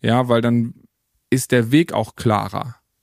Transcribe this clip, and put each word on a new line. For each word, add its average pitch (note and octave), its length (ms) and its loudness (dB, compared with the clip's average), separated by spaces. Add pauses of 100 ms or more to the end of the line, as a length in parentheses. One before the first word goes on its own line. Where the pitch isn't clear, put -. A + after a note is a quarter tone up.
ja, B2 280 0
weil A#2 120 2
dann A#2+ 320 0 (580)
ist B2+ 200 -2
der A#2 200 2
Weg D#3+ 220 2
auch G#2+ 220 -4
klarer. G2+ 600 -4 (280)